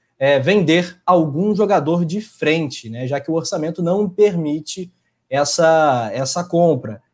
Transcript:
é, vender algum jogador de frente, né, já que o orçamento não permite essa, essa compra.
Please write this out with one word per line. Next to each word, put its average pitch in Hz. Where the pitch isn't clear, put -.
é, 139
vender 175
algum 175
jogador 175
de 175
frente, 151
né, 120
já 139
que -
o 160
orçamento 160
não 190
permite 175
essa, 143
essa 135
compra. 160